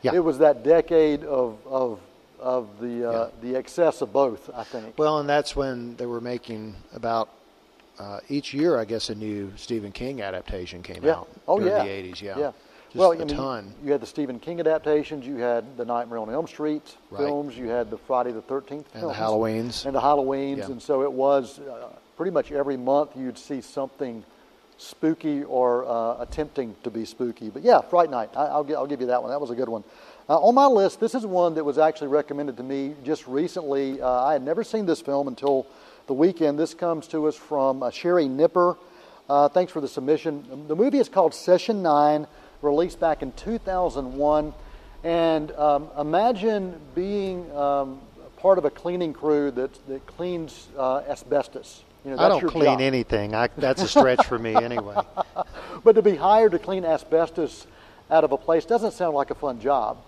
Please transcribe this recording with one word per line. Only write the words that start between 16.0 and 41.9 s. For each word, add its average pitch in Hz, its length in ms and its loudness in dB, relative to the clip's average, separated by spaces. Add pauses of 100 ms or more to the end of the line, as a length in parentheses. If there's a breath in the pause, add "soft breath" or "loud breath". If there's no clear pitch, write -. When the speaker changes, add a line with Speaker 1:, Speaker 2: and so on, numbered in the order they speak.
Speaker 2:
on 110 160 -8
Elm 156 140 -4
Street 151 480 -6 (160)
Speaker 1:
Right. 101 80 -12
Speaker 2:
films, 143 380 -4
you 123 120 -8
had 117 220 -2
the 110 60 -10
Friday 123 340 -2
the 110 100 -10
Thirteenth 139 520 -10
Speaker 1:
And - 100 -12
the 151 100 -6
Speaker 2:
films. 113 40 -8
Speaker 1:
Halloweens. 110 680 -2
Speaker 2:
And 135 100 -4
the 127 60 0
Halloweens, 139 560 0
Speaker 1:
Yeah. 131 80 -8
Speaker 2:
and 123 160 -10
so 135 220 0
it 139 80 0
was, 135 480 0
uh, 123 280 -14 (300)
pretty 180 140 -4
much 151 200 -2
every 139 260 -2
month 139 380 0
you'd 127 220 -8
see 135 240 -10
something 131 640 -10 (540 soft breath)
spooky 156 680 -2
or, 127 420 0
uh, 117 340 -2
attempting 123 640 -6
to 123 60 -6
be 110 160 -8
spooky. 113 440 -8
But 139 140 -12
yeah, 220 180 6
Fright 175 280 4
Night, 117 260 -4
I, 143 120 0
I'll 147 160 0
gi-, 147 120 -4
I'll 135 120 -4
give 139 140 -6
you 127 60 -2
that 123 140 0
one. 120 100 -8
That 143 100 -4
was 120 100 -8
a 120 40 -6
good 123 140 -2
one. 107 140 -6 (460 loud breath)
Uh, 156 100 6
on 220 160 10
my 277 100 8
list, 202 340 4
this 220 140 -2
is 233 120 -4
one 175 300 2
that 156 80 -2
was 139 140 0
actually 156 300 4
recommended 143 500 -2
to 123 60 -10
me 139 400 -6
just 147 240 -4
recently. 139 720 -2
Uh, 127 80 0
I 127 240 2
had 131 100 -2
never 170 200 -2
seen 220 220 -4
this 165 160 0
film 139 260 -2
until 135 380 0 (420 loud breath)
the 139 60 -4
weekend. 156 440 2
This 160 160 -2
comes 165 340 -4
to 156 200 -2
us 147 80 -2
from, 135 480 -2
uh, 120 60 -2
Sherry 170 380 2
Nipper. 165 480 2 (540 loud breath)
Uh, 143 200 6
thanks 180 220 0
for 156 100 -6
the 135 60 -4
submission. 143 800 -2
The 151 80 -2
movie 277 240 2
is 226 100 2
called 202 240 2
Session 190 500 2
Nine, 151 440 4 (340 loud breath)